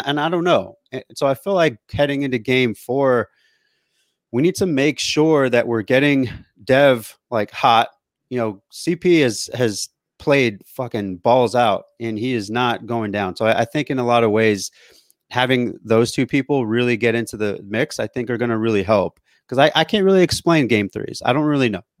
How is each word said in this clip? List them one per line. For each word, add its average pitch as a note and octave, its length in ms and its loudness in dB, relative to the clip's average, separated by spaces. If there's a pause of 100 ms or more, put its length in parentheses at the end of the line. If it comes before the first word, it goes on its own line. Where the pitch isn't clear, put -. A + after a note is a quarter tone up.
and C#3+ 140 -4
I D#3 100 -2
don't E3+ 140 -2
know. C3+ 340 0 (140)
And B2 120 -10 (120)
so - 120 -2
I C#3 60 2
feel G3+ 200 -6
like D#3+ 260 0 (120)
heading C#3+ 300 0
into B2+ 160 -2
game B2 380 0
four, B2+ 540 -2 (1040)
we A#2+ 100 0
need E3+ 140 2
to G3+ 100 -2
make C#3 340 0
sure D3 500 2
that A#2 180 2
we're A#2 140 -2
getting C3+ 480 2 (340)
Dev, C3 540 2 (120)
like, G#2+ 220 -2
hot. A#2 380 2 (400)
You B2+ 80 -6
know, A2 240 -4 (100)
C - 240 -4
P E3+ 240 2
has, B2 340 0
has A2+ 360 -2 (300)
played B2+ 460 0
fucking G#2 520 -8
balls A#2+ 380 2
out, A2 300 0 (140)
and A2+ 180 -6
he B2+ 160 -4
is G#2 160 -4
not A#2+ 360 -2
going A2 260 -4
down. F#2+ 240 -4
So A2+ 100 -2
I, A2+ 160 2
I A#2 40 0
think D3+ 240 -4
in C3+ 100 -4
a A#2+ 60 -2
lot A#2+ 180 2
of G#2+ 80 2
ways, G#2+ 400 0 (580)
having B2 540 0
those A2+ 300 2
two C3 120 -2
people C3+ 400 -2
really A#2+ 300 0
get A2+ 200 0
into A#2 200 -6
the G#2 300 -4
mix, G#2+ 340 -4
I A2 80 -4
think A#2+ 220 -8
are A#2+ 80 -4
gonna A#2 200 -2
really A2 260 0
help. F#2+ 360 0 (280)
'Cause B2 100 -8
I, C#3+ 180 6
I D#3+ 80 4
can't G3 220 0
really F#3+ 180 4
explain D#3+ 440 2
game G#2 200 2
threes. - 380 -10
I B2 80 2
don't D3+ 100 0
really C#3+ 240 2
know. G#2 140 -4 (180)